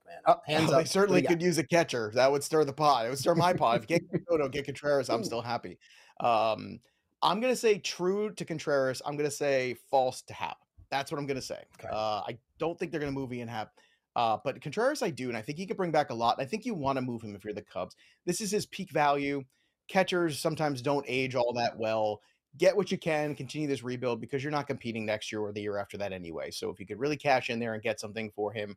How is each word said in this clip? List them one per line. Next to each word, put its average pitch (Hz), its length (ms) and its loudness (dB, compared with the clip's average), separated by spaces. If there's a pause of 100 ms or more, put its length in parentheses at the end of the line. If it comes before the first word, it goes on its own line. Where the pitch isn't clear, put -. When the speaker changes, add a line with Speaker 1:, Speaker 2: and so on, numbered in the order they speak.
Speaker 1:
man? - 200 -16
Up, 165 200 6
hands 156 240 2
Speaker 2:
Oh, 147 60 6
Speaker 1:
up. 131 80 8
Speaker 2:
they - 20 -4
certainly 190 360 6
Speaker 1:
What 127 80 2
do 175 40 4
you 165 40 6
Speaker 2:
could - 20 -4
Speaker 1:
got? 175 60 0
Speaker 2:
use 170 120 4
a 160 80 2
catcher. 127 480 2
That 127 180 6
would 143 120 0
stir 156 220 4
the 135 80 -2
pot. 135 340 4
It - 20 -2
would 135 100 -4
stir 160 160 4
my 170 180 6
pot. 117 300 2
If - 60 -10
you 170 100 4
get - 240 -2
Speaker 1:
<laughs> - 60 -12
Speaker 2:
Soto, 151 180 2
get 139 180 -4
Contreras, 139 440 0
I'm 113 120 2
Speaker 1:
Ooh. 98 40 -6
Speaker 2:
still 117 160 -4
happy. 117 380 -6 (400)
Um, 110 600 2 (440)
I'm 175 180 2
gonna 254 140 2
say 208 240 2
true 196 540 -2
to - 120 -8
Contreras. 139 600 0
I'm 147 120 -4
gonna 147 140 0
say 131 440 0 (140)
false 127 340 2
to - 100 -16
Happ. - 240 -8 (340)
That's 139 200 -2
what 151 60 -4
I'm 143 80 -6
gonna 131 160 -4
say. - 220 -10 (160)
Speaker 1:
Okay. - 120 -12
Speaker 2:
Uh, 107 360 0
I 120 100 -8 (220)
don't 165 180 -4
think 170 140 -6
they're 160 100 -4
gonna 143 100 -4
move 135 220 -6
Ian 120 140 -8
Happ. 113 240 -8 (440)
Uh, 113 280 2
but 131 180 -4
Contreras, 254 400 0
I 208 80 0
do, 127 200 -4
and 113 60 -4
I 110 60 -4
think 147 160 -8
he 190 80 -6
could 202 120 -6
bring 185 120 0
back 147 220 2
a - 20 -4
lot. 117 260 2
I 135 60 -2
think 220 200 -6
you 233 100 -4
wanna 135 260 0
move 117 220 -6
him 104 100 -10
if 101 100 -14
you're 107 100 -6
the 104 100 -8
Cubs. - 320 -8 (320)
This 180 140 -2
is 196 100 -4
his 208 160 0
peak - 240 -12
value. 143 520 2 (440)
Catchers 180 500 2
sometimes 147 460 -2
don't 143 240 2
age 127 260 0
all 120 200 2
that 117 260 0
well. 110 420 0 (360)
Get 175 200 6
what 196 140 0
you 185 80 -2
can, 151 340 0
continue 147 340 -6
this 135 140 -2
rebuild, 123 400 -4
because 131 220 -4
you're 151 80 -4
not 147 160 -2
competing 113 360 -4
next 107 280 -4
year 107 100 -4
or 104 100 -4
the 104 100 -6
year 104 160 -4
after 101 200 -6
that 98 160 -6
anyway. 82 380 -8
So 98 180 -6
if 90 100 -10
you 98 60 -14
could 101 140 -10
really 143 180 -2
cash 131 320 0
in 117 80 -2
there 117 160 -2
and 110 80 -6
get 113 180 -2
something 110 360 -8
for 104 160 -4
him, 104 260 -8